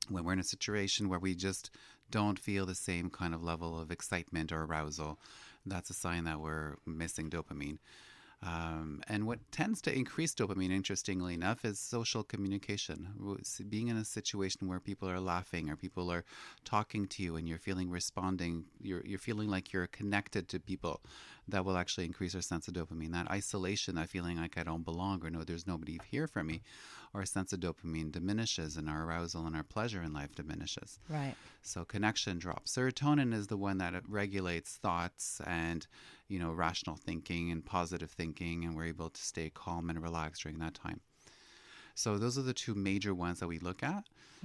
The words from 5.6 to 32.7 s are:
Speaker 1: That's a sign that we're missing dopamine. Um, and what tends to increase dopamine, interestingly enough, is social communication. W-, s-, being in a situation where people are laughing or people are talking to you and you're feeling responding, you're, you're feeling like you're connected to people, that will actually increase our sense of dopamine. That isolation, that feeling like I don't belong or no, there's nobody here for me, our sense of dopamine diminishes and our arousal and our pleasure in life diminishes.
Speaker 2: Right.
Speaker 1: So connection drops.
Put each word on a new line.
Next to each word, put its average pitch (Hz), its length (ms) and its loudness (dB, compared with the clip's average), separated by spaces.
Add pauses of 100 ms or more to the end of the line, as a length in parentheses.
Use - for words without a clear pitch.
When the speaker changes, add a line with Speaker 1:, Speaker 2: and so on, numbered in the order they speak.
Speaker 1:
That's 95 240 -4
a 90 40 -6
sign 85 300 0
that 78 160 0
we're 78 360 -2 (100)
missing 80 420 -2
dopamine. 76 500 -4 (640)
Um, 82 640 -2
and 107 200 2
what 117 120 0 (140)
tends 214 300 2
to 139 120 2
increase 147 400 2
dopamine, 95 380 4
interestingly 92 600 2
enough, 90 280 2
is 104 160 0
social 117 460 0
communication. 98 840 -2 (100)
W-, 98 200 -2
s-, - 300 -6
being 110 200 0
in 113 100 2
a 110 60 2
situation 98 600 0
where 90 140 0
people 98 300 -2
are 90 100 2
laughing 87 480 0
or 76 80 0
people 90 340 -2
are 87 140 0 (400)
talking 107 440 2
to - 140 -4
you 85 140 0
and 82 100 0
you're 82 120 -2
feeling 92 320 0
responding, 87 760 0 (160)
you're, 90 240 -2
you're 98 140 -2
feeling 107 320 0
like 92 240 0
you're 90 140 2
connected 101 600 0
to - 100 -2
people, - 440 -2 (460)
that 98 180 2
will 95 100 4
actually 90 300 0
increase 90 280 -2
our 90 60 -2
sense 85 260 0
of 90 60 -6
dopamine. 82 400 -2
That 87 180 0
isolation, 98 680 0
that 82 120 0
feeling 87 300 0
like 82 180 -2
I 85 60 0
don't 82 240 0
belong 90 360 0
or 80 60 -4
no, 82 160 -2
there's 85 220 -4
nobody 80 340 -2 (100)
here 151 160 2
for - 160 -2
me, 80 200 -2 (500)
our 98 140 0
sense - 260 0
of 92 80 0
dopamine 80 520 0
diminishes 87 640 2
and 78 120 0
our 78 160 0
arousal 82 400 0
and 80 120 0
our 76 80 0
pleasure 110 360 -2
in 80 140 -2
life 71 200 -4
diminishes. - 640 -6 (120)
Speaker 2:
Right. 143 240 0 (260)
Speaker 1:
So - 240 -6
connection 107 540 2
drops. 85 360 -4